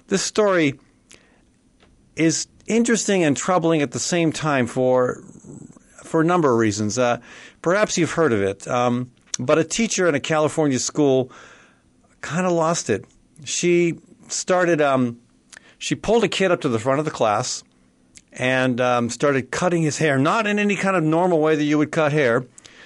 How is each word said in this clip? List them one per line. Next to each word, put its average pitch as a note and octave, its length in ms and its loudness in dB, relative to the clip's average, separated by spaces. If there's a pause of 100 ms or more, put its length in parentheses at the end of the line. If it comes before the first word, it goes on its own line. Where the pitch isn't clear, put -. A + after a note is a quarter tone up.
this G3 160 -2
story F3+ 560 0 (1400)
is D#3 320 0 (200)
interesting G#3+ 580 2
and C#3+ 120 2
troubling E3 460 0
at C3 100 -2
the B2+ 60 -6
same E3 320 0
time C#3 360 -2
for, B2+ 580 0 (800)
for D#3+ 160 0
a D#3 40 4
number E3 280 4
of A2+ 60 2
reasons. G#2+ 400 0
Uh, A#2+ 200 0 (440)
perhaps G3 340 0
you've E3+ 160 0
heard D#3 200 2
of G2+ 100 2
it, G2 260 -4
um, B2 420 -2 (280)
but D3 200 0
a D#3+ 60 2
teacher F#3+ 420 -2
in D#3 80 2
a C3+ 60 -2
California D3+ 580 0
school C3 540 0 (880)
kinda F3+ 300 -4
lost E3 400 0
it. G2 160 -2 (380)
She F3 540 0 (300)
started, E3+ 540 0
um, C3 360 0 (600)
she - 160 -4
pulled A3 280 0
a F#3+ 60 0
kid F#3+ 240 0
up E3+ 80 0
to D3+ 80 -2
the A2+ 100 0
front C3+ 200 0
of D3+ 80 -2
the D3+ 40 -6
class A2 540 -2 (640)
and, B2+ 480 0
um, B2 300 0
started C3+ 420 -2
cutting F3 320 0
his D3 140 -2
hair, D3 220 2
not G3 280 0
in G#3 120 -2
any G3+ 180 0
kind F#3+ 200 -2
of E3+ 60 0
normal E3 380 2
way D#3 160 2
that D3 80 -2
you D3+ 140 0
would D3+ 120 0
cut D3+ 220 0
hair. C3 320 2 (420)